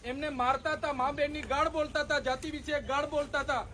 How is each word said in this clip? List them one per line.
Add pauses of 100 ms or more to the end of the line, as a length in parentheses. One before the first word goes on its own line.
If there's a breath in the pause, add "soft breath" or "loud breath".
એમને
મારતા
હતા,
મા
બહેનની
ગાળ
બોલતા
હતા,
જાતિ
વિશે
ગાળ
બોલતા
હતા,